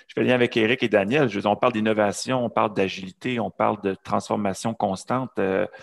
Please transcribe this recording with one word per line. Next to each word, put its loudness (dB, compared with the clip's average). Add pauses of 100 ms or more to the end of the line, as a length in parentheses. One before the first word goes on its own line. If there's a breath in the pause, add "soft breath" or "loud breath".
je -20
fais 0
le 2
lien 4
avec 2
Eric 2
et 4
Daniel, 4
je -4
veux -2
dire, 2
on 2
parle 2
d'innovation, 0
on -2
parle 0
d'agilité, -4
on -4
parle 0
de -2
transformation -4
constante, -4
euh, 0 (160 soft breath)